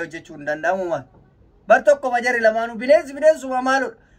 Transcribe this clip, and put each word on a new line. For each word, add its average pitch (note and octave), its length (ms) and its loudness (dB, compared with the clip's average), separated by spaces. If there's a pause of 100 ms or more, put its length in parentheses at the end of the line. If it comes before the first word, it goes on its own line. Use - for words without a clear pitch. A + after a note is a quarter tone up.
hojjechuu D#3+ 320 -16
hin C#3+ 80 -16
danda'amu E3 440 -4
maal? C#3+ 140 -6 (640)
Bar B3 160 4
tokko C#4+ 280 2
ma A#3+ 100 -2
jarri B3 180 -2
lamaanuu A3+ 360 0
bineensi C#4 380 2
bineensuma C#4 480 0
maaludha? C4 340 -2 (240)